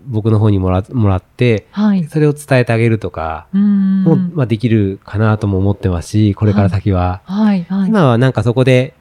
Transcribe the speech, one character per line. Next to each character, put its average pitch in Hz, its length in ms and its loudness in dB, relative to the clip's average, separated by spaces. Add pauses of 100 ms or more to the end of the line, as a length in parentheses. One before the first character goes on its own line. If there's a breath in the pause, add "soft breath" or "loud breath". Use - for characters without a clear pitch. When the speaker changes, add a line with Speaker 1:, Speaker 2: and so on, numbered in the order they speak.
Speaker 1:
僕 110 260 -2
の 107 80 2
方 110 100 2
に 98 100 2
も 95 100 0
ら-、 92 220 0
も 117 160 0
ら 95 80 2
っ 90 80 -4
て、 117 480 -2
Speaker 2:
は 208 240 0
い。 180 80 -2
Speaker 1:
そ 151 160 -6
れ 151 80 4
を 147 60 2
伝 139 260 -2
え 123 60 0
て 117 80 -2
あ 113 40 0
げ 117 120 2
る 110 100 0
と 95 100 -8
か、 80 440 -8
Speaker 2:
う 190 40 -2
ん 196 40 2
う - 20 2
ん 208 40 2
う - 20 2
ん。 190 340 0
Speaker 1:
も 190 120 2
う、 - 20 0 (160)
ま 156 100 -2
あ、 - 20 0
で 110 120 -2
き 123 100 -4
る 101 380 0
か - 120 -8
な 110 200 2
と 104 100 -4
も 98 100 0
思 98 140 0
っ 98 60 -2
て - 100 -4
ま 87 140 -2
す - 80 -16
し、 107 260 2
こ - 80 -4
れ 107 80 2
か 101 120 2
ら 95 60 2
先 98 220 -2
は。 90 320 -2
Speaker 2:
は 208 320 0
い。 180 80 -4
は 190 140 -6
い、 - 20 -2
は 196 60 0
い。 - 20 -2
Speaker 1:
今 202 180 2
は 120 120 2
な 131 120 2
ん 123 40 -2
か - 100 -2
そ 117 100 0
こ 127 120 0
で 127 360 2